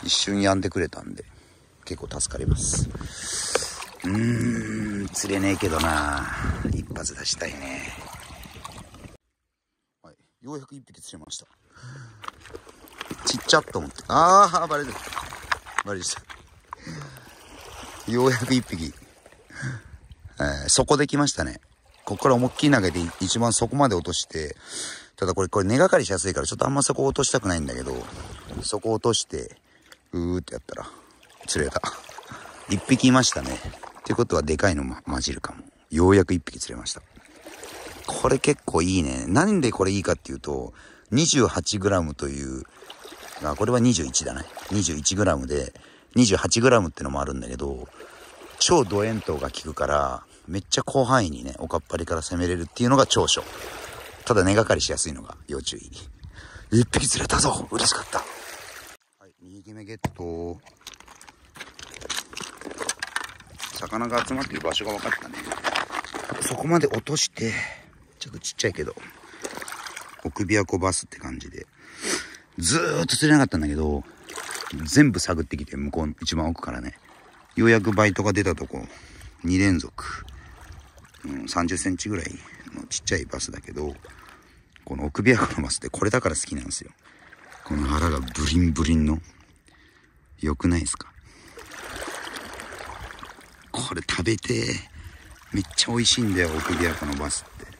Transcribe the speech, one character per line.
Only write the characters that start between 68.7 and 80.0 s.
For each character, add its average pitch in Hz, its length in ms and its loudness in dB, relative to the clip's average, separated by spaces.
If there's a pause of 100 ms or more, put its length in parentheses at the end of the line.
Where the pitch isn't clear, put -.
け - 120 -4
ど、 - 100 -10 (1300)
奥 92 200 -4
琵 101 180 2
琶 92 40 2
湖 95 140 0
バ 95 140 2
ス - 120 -4
っ - 40 -20
て - 100 -16
感 64 180 -8
じ - 120 -12
で。 - 180 -14 (920)
ず 87 180 2
ー 165 260 2
っ - 40 0
と - 100 0
釣 156 120 4
れ 151 40 10
な 147 60 8
か 131 60 6
っ - 40 -4
た 90 80 0
ん 78 40 2
だ 76 60 0
け 73 80 -2
ど、 76 300 0 (800)
全 135 260 8
部 90 80 0
探 82 220 0
っ 73 40 -2
て - 120 -6
き 76 80 -8
て、 - 100 -12
向 71 160 -4
こ 82 120 -2
う 76 40 -2
の 76 140 -6
一 - 140 -4
番 80 120 0
奥 82 140 -4
か 67 100 -8
ら 62 80 -8
ね。 - 180 -10 (580)
よ 113 100 4
う 117 40 10
や 113 120 8
く 107 100 2
バ 104 160 6
イ 98 60 4
ト 101 100 0
が 104 80 4
出 98 120 2
た 90 120 2
と 67 120 -6
こ、 65 200 -8 (560)
二 90 140 4
連 92 220 6
続。 - 460 -10 (1000)